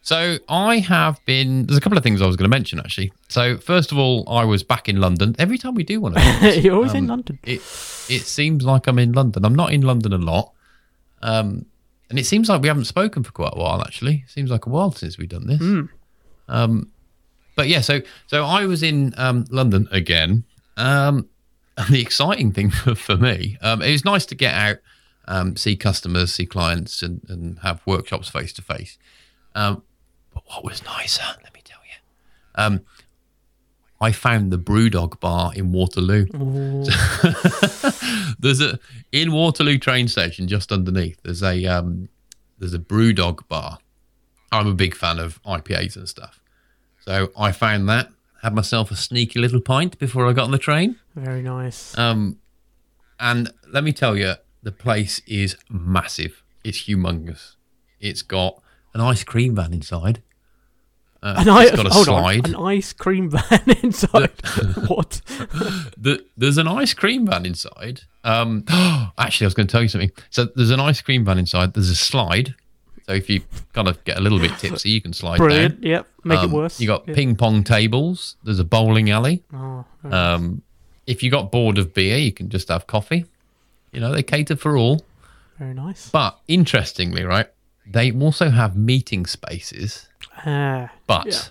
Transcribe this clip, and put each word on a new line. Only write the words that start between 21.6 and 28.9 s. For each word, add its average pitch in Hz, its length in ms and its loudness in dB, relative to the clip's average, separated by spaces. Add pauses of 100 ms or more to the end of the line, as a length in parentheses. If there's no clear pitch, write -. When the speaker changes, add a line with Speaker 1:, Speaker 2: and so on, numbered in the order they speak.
Speaker 1:
and 110 120 -4
the 135 120 6
exciting 135 520 0
thing 98 160 0
<laughs> - 20 0
for, 120 240 0
for 101 220 -2
me, 104 440 0
um, 113 200 0
it 139 100 0
was 147 140 0
nice 202 220 2
to - 80 -14
get 135 180 0
out, 104 240 0 (500)
um, 92 300 -2
see 101 180 -2
customers, 87 580 -2
see 90 120 -4
clients, 85 580 -4
and, 87 240 -8
and 85 320 -12
have 87 260 -6
workshops 92 440 -4
face - 240 -8
to - 80 -18
face. - 360 -12 (580)